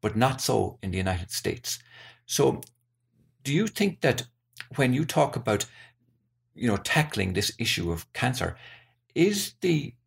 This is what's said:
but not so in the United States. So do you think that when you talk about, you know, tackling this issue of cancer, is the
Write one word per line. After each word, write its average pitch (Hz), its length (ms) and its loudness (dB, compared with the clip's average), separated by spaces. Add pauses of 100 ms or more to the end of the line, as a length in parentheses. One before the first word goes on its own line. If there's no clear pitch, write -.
but 104 160 0
not 127 240 2
so 107 420 0
in 95 80 -4
the 92 60 -2
United 92 340 -2
States. - 480 -6 (460)
So - 360 2 (840)
do 139 100 -2
you 202 140 2
think 202 340 -2
that 131 220 2 (520)
when 135 180 4
you 151 120 0
talk - 320 2
about, 107 280 0 (880)
you - 140 -2
know, 104 100 2
tackling 107 540 0
this 98 260 -2
issue 87 340 -2
of 82 200 -8
cancer, 123 460 -4 (580)
is 202 460 0
the 151 320 0 (140)